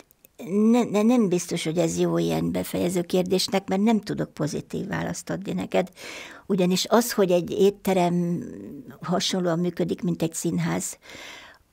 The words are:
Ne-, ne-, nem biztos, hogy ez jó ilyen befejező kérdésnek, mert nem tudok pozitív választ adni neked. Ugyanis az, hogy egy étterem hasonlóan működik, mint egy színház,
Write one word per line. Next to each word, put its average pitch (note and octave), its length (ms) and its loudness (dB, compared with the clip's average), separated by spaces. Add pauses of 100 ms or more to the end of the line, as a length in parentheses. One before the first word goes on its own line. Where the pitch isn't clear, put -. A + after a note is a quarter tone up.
(460)
Ne-, G#3+ 380 4
ne-, G#3 180 2
nem A3+ 260 4
biztos, F3 360 -2
hogy D#3+ 140 -2
ez E3+ 200 2
jó E3+ 200 2
ilyen E3+ 340 0
befejező F3+ 480 -2
kérdésnek, F#3 680 0
mert F#3+ 140 0
nem A3 180 4
tudok D#3 340 -6
pozitív - 520 -6
választ E3+ 440 -6
adni F3 220 -6
neked. F#3 360 -2 (580)
Ugyanis F#3 420 2
az, A#3 240 4
hogy F#3+ 180 2
egy F3 200 2
étterem F3 920 2 (560)
hasonlóan E3+ 580 0
működik, F3 440 -2
mint E3+ 200 -2
egy E3 120 -2
színház, E3+ 640 -2 (760)